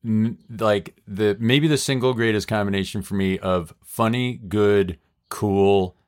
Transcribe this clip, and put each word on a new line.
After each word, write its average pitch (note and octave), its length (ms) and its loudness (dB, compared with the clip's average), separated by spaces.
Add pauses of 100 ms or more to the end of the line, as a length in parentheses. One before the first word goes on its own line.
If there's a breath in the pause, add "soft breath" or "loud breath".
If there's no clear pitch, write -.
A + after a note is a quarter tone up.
m-, A2 360 0 (200)
like, G#2+ 480 0
the, G2+ 320 0
maybe C3+ 280 2
the D3+ 100 2
single B2+ 380 0
greatest A2+ 320 0
combination G2+ 560 -2
for - 100 -8
me F#2+ 240 0
of F#2 460 -2
funny, A#2+ 640 -2
good, G2+ 500 2 (320)
cool, G2 640 0 (120)